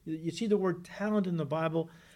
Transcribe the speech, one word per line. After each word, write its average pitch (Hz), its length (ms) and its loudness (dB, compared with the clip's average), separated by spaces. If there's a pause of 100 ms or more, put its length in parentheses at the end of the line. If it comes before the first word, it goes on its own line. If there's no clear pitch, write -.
You, 160 120 -4
you 165 160 -4
see 220 160 -2
the 202 100 6
word 185 260 0
talent 208 420 0
in 175 120 0
the 151 80 0
Bible, 160 420 0 (280)